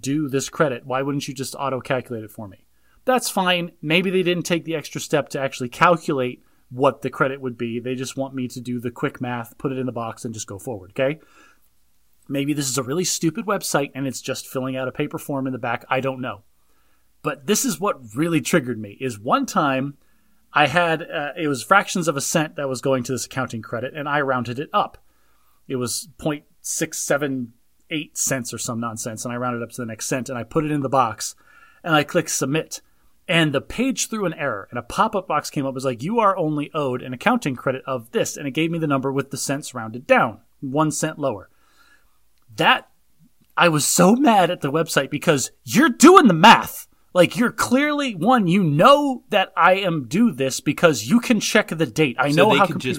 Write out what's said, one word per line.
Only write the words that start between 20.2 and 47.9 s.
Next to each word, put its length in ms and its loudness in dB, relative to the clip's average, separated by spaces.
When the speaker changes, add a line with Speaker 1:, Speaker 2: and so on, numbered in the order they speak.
Speaker 1:
I 160 6
had, 340 2
uh, 340 -8
it 120 -2
was 140 -2
fractions 460 2
of 80 0
a 40 -2
cent 360 -2
that 120 -4
was 120 -4
going 240 0
to 80 -6
this 140 -4
accounting 360 -6
credit, 320 -8
and 140 -6
I 120 0
rounded 380 -2
it 140 -8
up. 240 0
It 80 -4
was 320 -4
point 260 -4
six 360 -6
seven 540 -2
eight 260 -8
cents 380 -4
or 40 -8
some 220 -6
nonsense, 440 -8
and 100 -6
I 20 -6
rounded 260 -4
up 80 -10
to 120 -10
the 40 -8
next 200 -10
cent, 220 -4
and 100 -8
I 60 -8
put 200 -2
it 60 -2
in 100 0
the 80 -2
box, 460 0
and 100 2
I 100 4
clicked 260 -2
submit. 500 -2
And 240 2
the 80 0
page 480 -4
threw 160 -4
an 100 -2
error, 360 -4
and 80 -8
a 40 -6
pop-up 460 -2
box 220 -2
came 160 -2
up. 40 -4
It 40 -6
was 100 -6
like, 180 -2
"You 180 -2
are 160 6
only 380 0
owed 280 -2
an 100 -10
accounting 420 0
credit 320 -4
of 260 -6
this," 240 -2
and 120 -8
it 40 -4
gave 180 0
me 80 -4
the 100 0
number 240 0
with 180 -2
the 60 -8
cents 380 -6
rounded 320 -10
down, 320 2
one 300 0
cent 280 -4
lower. 300 -4
That, 320 2
I 120 6
was 160 2
so 320 6
mad 340 4
at 100 -6
the 120 -2
website 380 0
because 400 0
you're 260 4
doing 360 10
the 80 6
math. 520 6
Like, 240 4
you're 140 2
clearly, 640 0